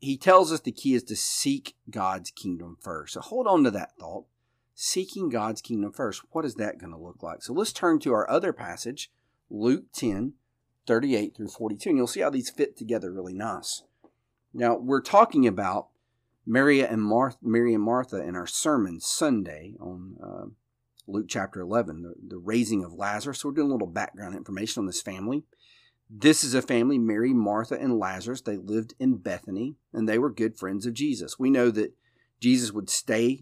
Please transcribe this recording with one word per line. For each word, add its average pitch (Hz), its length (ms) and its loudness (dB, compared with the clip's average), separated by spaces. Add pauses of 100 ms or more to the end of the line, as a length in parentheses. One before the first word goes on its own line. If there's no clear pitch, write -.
he 135 160 -2
tells 185 360 8
us 156 80 0
the - 120 -4
key 135 220 0
is 117 100 2
to 110 120 -8
seek - 600 -2 (120)
God's 95 420 -4
kingdom 85 500 -8
first. 80 340 -10
So 92 60 -10
hold 240 260 -4
on 175 180 6
to 120 60 4
that 98 280 -6
thought. 85 280 -14 (480)
Seeking 185 540 -4
God's 110 320 -2
kingdom 104 320 -2
first. 110 380 -6
What 160 140 -2
is 120 120 -6
that 107 220 -4
gonna 82 200 -16
look 87 240 -18
like? 82 200 -12
So 120 100 -10
let's 202 200 -2
turn 165 280 2
to 135 120 0
our 107 160 0
other 170 240 2
passage, 104 600 -10 (380)
Luke 117 420 2
ten 113 400 -2 (540)
thirty-eight 113 500 2
through 104 120 -8
forty-two, 110 420 -6
and 147 80 4
you'll 123 80 2
see 190 160 -4
how 151 80 2
these 131 200 -4
fit 143 260 -2
together 107 360 -4
really 92 220 -10
nice. 101 480 -8 (720)
Now, 120 220 2
we're 131 260 0
talking 202 440 6
about 98 420 0 (560)
Mary 135 360 6
and 117 200 0
Marth-, 117 420 2
Mary 117 320 4
and 107 80 2
Martha 113 400 0
in 87 120 -8
our 87 120 -6
sermon 101 540 0
Sunday 98 800 -2
on, 90 420 -14
uh, 95 240 -12 (600)
Luke 101 220 -4
chapter 98 320 -6
eleven, 90 420 -2
the, 87 120 -12 (120)
the 90 120 -12
raising 107 440 0
of 85 120 -12
Lazarus. 107 460 -4
So 143 100 -4
we're 135 40 -6
doing 147 160 2
a - 20 2
little 104 140 -2
background 98 480 -6
information 101 460 -6
on 98 60 -2
this 90 160 -6
family. 104 420 -4 (680)
This 143 340 6
is 131 100 0
a 131 80 2
family, 131 360 2
Mary, 113 340 2
Martha, 113 460 2
and 127 200 0
Lazarus. 95 420 -4
They 104 160 -4
lived 107 420 -4
in 131 200 2
Bethany, 101 580 -6 (160)
and 110 160 0
they 110 100 4
were 135 120 2
good 110 280 -2
friends 98 280 -6
of 117 80 -4
Jesus. 123 440 -4
We 131 120 4
know 123 200 6
that 107 240 0 (440)
Jesus 120 340 4
would 104 180 -6
stay 120 520 0